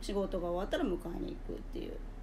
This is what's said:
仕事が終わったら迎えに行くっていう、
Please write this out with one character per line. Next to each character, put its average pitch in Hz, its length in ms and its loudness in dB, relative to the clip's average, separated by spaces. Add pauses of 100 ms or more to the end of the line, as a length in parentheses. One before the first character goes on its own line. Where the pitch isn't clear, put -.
仕 - 120 -2
事 190 280 2
が 175 80 2
終 175 100 4
わ 196 60 2
っ 214 40 0
た 311 100 4
ら 339 60 4
迎 185 120 4 (200)
え - 80 0
に - 120 -2 (120)
行 - 40 -2
く - 40 -2
っ - 60 -6 (100)
て - 80 -4
い - 80 -4
う、 - 80 -6 (260)